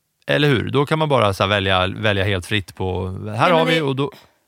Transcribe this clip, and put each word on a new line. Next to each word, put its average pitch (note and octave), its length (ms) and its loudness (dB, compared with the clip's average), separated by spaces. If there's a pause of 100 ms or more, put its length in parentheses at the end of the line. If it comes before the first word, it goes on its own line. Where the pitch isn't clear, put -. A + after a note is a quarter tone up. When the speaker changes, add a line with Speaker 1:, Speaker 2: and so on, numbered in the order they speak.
(280)
Speaker 1:
Eller C#3+ 200 2
hur? G2+ 220 0
Då C3+ 160 0
kan D#3 140 0
man D#3 100 0
bara A2+ 240 2
så G#2 100 -2
här G2 60 2
välja, F#2+ 380 2
välja G#2 360 -2
helt F#2+ 220 -2
fritt G#2 300 -4
på, F#2 320 -4
här G#2 420 -2
Speaker 2:
Ja, - 0 -
men E3+ 80 4
Speaker 1:
har D#3+ 80 4
vi, E3 100 2
Speaker 2:
det E3 60 0
Speaker 1:
och C#3 140 -2
då, C3+ 160 -4 (360)